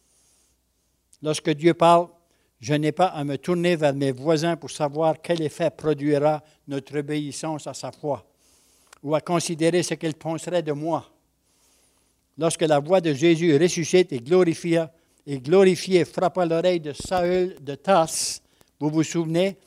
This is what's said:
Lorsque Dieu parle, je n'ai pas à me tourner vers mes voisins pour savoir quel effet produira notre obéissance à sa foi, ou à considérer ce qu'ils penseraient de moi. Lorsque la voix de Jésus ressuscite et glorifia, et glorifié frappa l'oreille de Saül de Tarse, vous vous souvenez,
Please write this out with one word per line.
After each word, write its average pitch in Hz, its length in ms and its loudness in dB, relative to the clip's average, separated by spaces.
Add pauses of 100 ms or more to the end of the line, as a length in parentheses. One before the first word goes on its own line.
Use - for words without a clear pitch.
(1200)
Lorsque 156 300 -2
Dieu 156 220 2
parle, 170 340 4 (520)
je 120 140 -4
n'ai 151 180 0
pas 180 160 2
à 160 160 -8
me 139 140 -4
tourner 175 380 0
vers 151 180 0
mes 139 180 -2
voisins 156 460 -2
pour 139 140 -16
savoir 156 500 -2
quel 170 200 -2
effet 156 280 -4
produira 147 760 0 (240)
notre 139 300 -8
obéissance 147 680 -8
à 135 80 -12
sa 131 160 -12
foi, 139 360 -8 (760)
ou 147 100 -4
à 151 80 0
considérer 170 640 0
ce 170 100 -6
qu'ils 156 220 -6
penseraient 165 480 -6
de 156 80 -4
moi. 147 380 -6 (1300)
Lorsque 160 240 -2
la 151 180 4
voix 175 220 2
de 165 120 0
Jésus 160 440 4
ressuscite 175 560 2
et 127 60 -6
glorifia, 165 720 0 (320)
et 143 140 -6
glorifié 185 680 4
frappa 185 400 -2
l'oreille 170 340 0
de 151 140 -10
Saül 180 680 -2
de 139 140 -10
Tarse, - 680 0 (380)
vous 147 100 -2
vous 156 140 2
souvenez, 170 640 -2